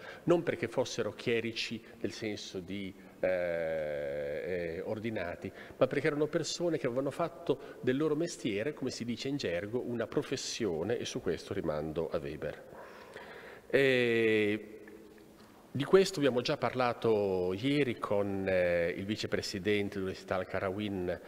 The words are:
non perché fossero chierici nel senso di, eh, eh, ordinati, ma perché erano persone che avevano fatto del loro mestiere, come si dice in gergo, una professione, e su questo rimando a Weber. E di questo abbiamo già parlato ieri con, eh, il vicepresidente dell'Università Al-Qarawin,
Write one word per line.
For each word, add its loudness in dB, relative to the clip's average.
non 4
perché -2
fossero -2
chierici -2
nel -2
senso -6
di, -8
eh, 2
eh, -6
ordinati, -4
ma 8
perché 0
erano 2
persone 0
che -2
avevano 0
fatto -4
del 2
loro 2
mestiere, 0
come -4
si -6
dice -4
in 0
gergo, -2
una -2
professione, 0
e -4
su -6
questo -2
rimando -2
a -2
Weber. -6
E 6
di -2
questo 6
abbiamo 6
già 2
parlato 4
ieri 2
con, 0
eh, 4
il -6
vicepresidente 0
dell'Università -4
Al-Qarawin, -2